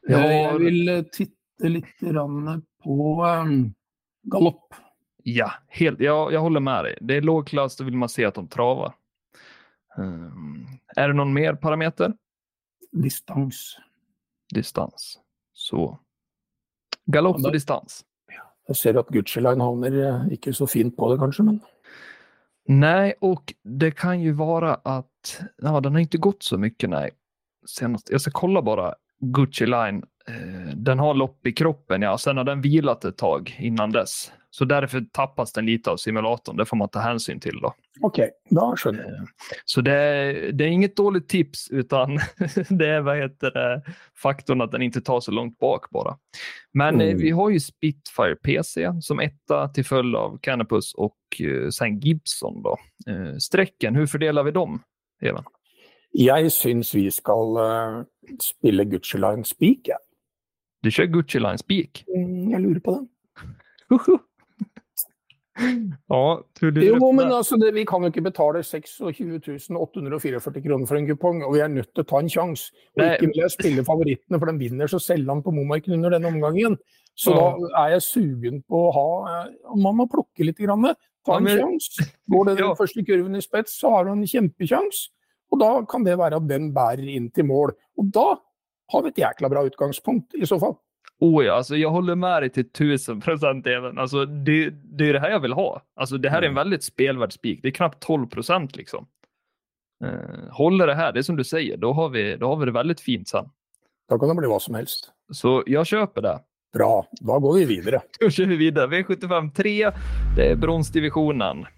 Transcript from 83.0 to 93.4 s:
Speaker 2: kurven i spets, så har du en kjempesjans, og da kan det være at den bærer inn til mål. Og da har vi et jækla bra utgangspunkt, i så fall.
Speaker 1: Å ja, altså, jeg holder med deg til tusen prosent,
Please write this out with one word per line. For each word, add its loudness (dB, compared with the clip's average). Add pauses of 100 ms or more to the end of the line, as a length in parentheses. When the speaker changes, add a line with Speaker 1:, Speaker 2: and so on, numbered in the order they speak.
Speaker 2:
kurven 0
i -4
spets, -4
så 4
har 4
du -2
en -2
kjempesjans, -2 (420)
og 2
da 4
kan -2
det 4
være 2
at -2
den -2
bærer 0
inn -6
til 2
mål. 2 (220)
Og 0
da 4 (540)
har 2
vi -2
et -8 (120)
jækla -2
bra 2
utgangspunkt, -4
i -2
så 2
fall. 0 (420)
Speaker 1:
Å 6
ja, 4
altså, -2
jeg 2
holder 0
med 2
deg -4
til 0
tusen 0
prosent, 0